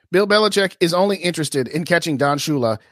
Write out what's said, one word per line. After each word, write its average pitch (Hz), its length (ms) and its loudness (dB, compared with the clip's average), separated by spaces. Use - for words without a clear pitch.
Bill 196 160 2
Belichick 202 540 2
is 170 120 2
only 196 260 2
interested 156 500 -2
in 156 160 -4
catching 165 320 0
Don 143 220 0
Shula 123 400 -2